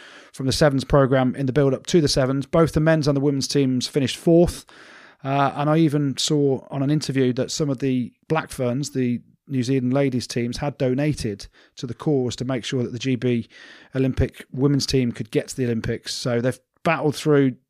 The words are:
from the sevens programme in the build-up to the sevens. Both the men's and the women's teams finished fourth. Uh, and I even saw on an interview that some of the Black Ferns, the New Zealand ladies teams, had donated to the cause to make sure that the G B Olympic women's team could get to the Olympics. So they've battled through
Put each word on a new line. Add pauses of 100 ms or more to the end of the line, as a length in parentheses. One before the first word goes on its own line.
(340)
from
the
sevens
programme
in
the
build-up
to
the
sevens.
Both
the
men's
and
the
women's
teams
finished
fourth. (560)
Uh,
and
I
even
saw
on
an
interview
that
some
of
the (160)
Black
Ferns,
the (260)
New
Zealand
ladies
teams,
had
donated (300)
to
the
cause
to
make
sure
that
the
G
B (460)
Olympic
women's
team
could
get
to
the
Olympics.
So
they've (220)
battled
through (140)